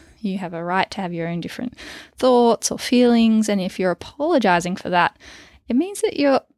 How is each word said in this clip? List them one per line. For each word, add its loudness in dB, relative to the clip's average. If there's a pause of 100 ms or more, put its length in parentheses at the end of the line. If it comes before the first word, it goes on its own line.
(180)
you -4
have -10
a -8
right -2
to -8
have -6
your -4
own -4
different -8 (420)
thoughts 2
or -6
feelings, 4
and 0
if -6
you're 0
apologizing 0
for -10
that, 0 (520)
it 0
means -2
that -2
you're 2 (160)